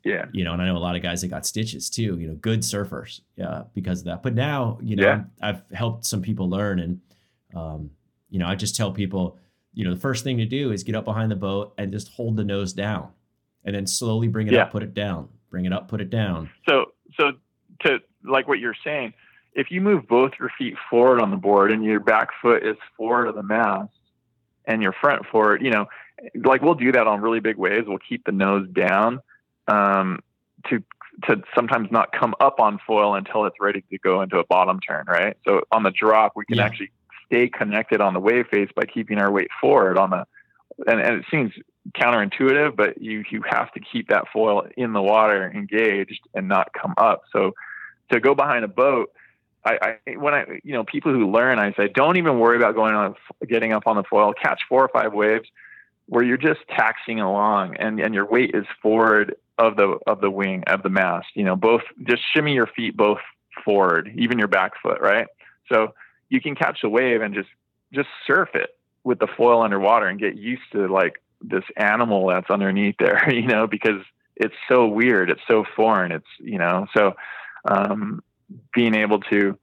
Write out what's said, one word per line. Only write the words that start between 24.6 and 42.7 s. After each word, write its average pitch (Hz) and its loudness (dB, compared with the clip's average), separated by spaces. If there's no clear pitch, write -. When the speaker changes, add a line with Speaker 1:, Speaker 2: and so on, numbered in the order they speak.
Speaker 1:
and 110 -2
your 95 0
front - 0
forward, 107 2
you 131 0
know, 104 0
like, 131 4
we'll 165 4
do 139 0
that 120 4
on 104 0
really 113 -2
big 107 -2
waves. 101 0
We'll 98 -6
keep - -10
the 107 -4
nose 98 0
down, 98 0
um, 98 2
to, 113 -2
to 104 0
sometimes 117 0
not 113 2
come 113 -2
up 139 2
on 104 2
foil 104 2
until 98 -2
it's 98 -4
ready 101 0
to 98 -10
go 95 2
into 95 0
a 85 2
bottom 92 2
turn, 76 -6
right? 90 0
So 101 2
on 110 2
the 98 2
drop, 110 4
we 107 -10
can 117 -2
Speaker 2:
Yeah. 104 2
Speaker 1:
actually 104 -6
stay 123 2
connected 107 -2
on 95 2
the 92 -2
wave 117 2
face 101 0
by - 0
keeping 104 -4
our 101 2
weight 98 0
forward 107 4
on 95 4
the, 90 -4
and, 113 2
and 95 0
it - -8
seems 135 -2
counterintuitive, 127 2